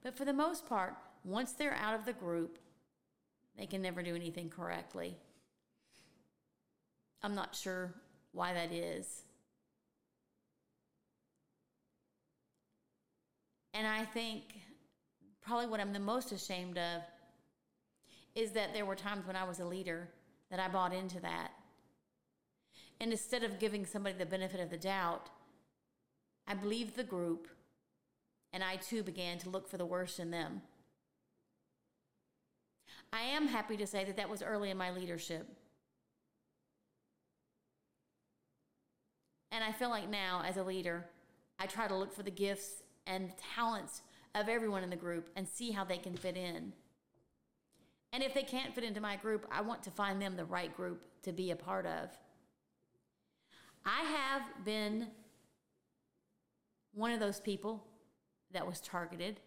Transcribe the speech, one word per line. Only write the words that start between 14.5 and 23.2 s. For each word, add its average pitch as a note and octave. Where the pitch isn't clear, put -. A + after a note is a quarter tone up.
probably A#3+
what A3
I'm G3+
the G3+
most A#3
ashamed F3+
of E3+
is A3+
that G3+
there G#3
were G3
times G3
when F#3+
I F#3+
was F3+
a F3+
leader F3
that F3+
I F#3
bought F#3
into F3+
that. -
And A3+
instead A#3